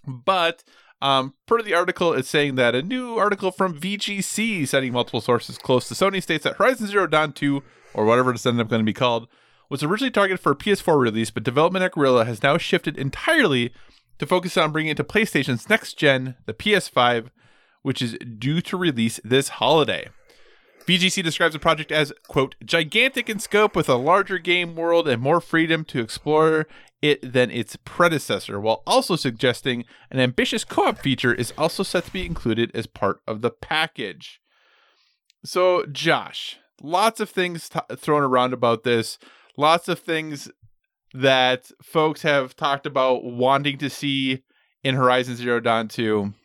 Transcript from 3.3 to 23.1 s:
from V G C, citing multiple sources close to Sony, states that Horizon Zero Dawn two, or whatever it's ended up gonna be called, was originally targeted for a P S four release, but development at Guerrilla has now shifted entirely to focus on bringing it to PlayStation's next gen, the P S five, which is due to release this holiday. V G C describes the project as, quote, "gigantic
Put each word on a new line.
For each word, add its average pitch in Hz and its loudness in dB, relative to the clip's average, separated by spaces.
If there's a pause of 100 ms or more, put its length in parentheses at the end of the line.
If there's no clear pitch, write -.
from 185 -2
V 190 -4
G 202 -6
C, 208 -2
citing 131 0
multiple 120 -2
sources 120 -2
close - 0
to 120 -10
Sony, 196 0
states - -4
that - -2
Horizon 226 2
Zero 202 0
Dawn 151 2
two, 143 -2 (320)
or 107 2
whatever 123 4
it's 113 -8
ended 120 2
up 107 -12
gonna 113 2
be 107 0
called, 117 -2 (420)
was 143 -4
originally 214 0
targeted 196 2
for 151 0
a - 2
P - -4
S 196 2
four 160 2
release, 113 2
but 117 -8
development 165 2
at 180 -2
Guerrilla 131 4
has 117 -6
now 143 2
shifted - -2
entirely 143 0 (440)
to - -6
focus 180 -2
on 156 2
bringing 156 -2
it 143 -4
to 151 -4
PlayStation's 143 -2
next 220 0
gen, 131 2 (100)
the 107 -8
P 208 0
S 190 0
five, 120 0 (500)
which 131 -4
is 117 -4 (200)
due 143 -2
to - -6
release 127 0
this 127 2
holiday. 120 2 (800)
V 180 2
G 180 2
C 190 -2
describes 165 0
the 151 -10
project 156 0
as, 151 0 (160)
quote, 135 -2
"gigantic 208 0